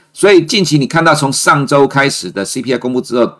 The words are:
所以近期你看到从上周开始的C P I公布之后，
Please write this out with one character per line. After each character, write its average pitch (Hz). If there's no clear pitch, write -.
所 202
以 175
近 196
期 151
你 135
看 165
到 160
从 143
上 151
周 139
开 139
始 92
的 95
C 131
P 120
I 123
公 127
布 127
之 120
后， 117